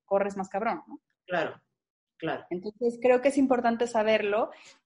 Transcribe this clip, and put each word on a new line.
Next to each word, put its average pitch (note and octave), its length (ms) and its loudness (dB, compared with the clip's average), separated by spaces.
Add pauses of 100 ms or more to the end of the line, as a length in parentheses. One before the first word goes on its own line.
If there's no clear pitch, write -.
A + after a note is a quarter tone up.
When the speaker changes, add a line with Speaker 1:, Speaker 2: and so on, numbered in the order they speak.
Speaker 1:
corres G3 320 0
más G3 140 -6
cabrón, A3+ 360 -4
¿no? - 140 -18 (260)
Speaker 2:
Claro, D#3+ 340 -4 (580)
claro. D3 320 -8
Speaker 1:
Entonces, G#3+ 520 -4
creo B3 200 4
que C#4 60 2
es C#4 100 2
importante A#3+ 480 2
saberlo G#3+ 640 2 (360)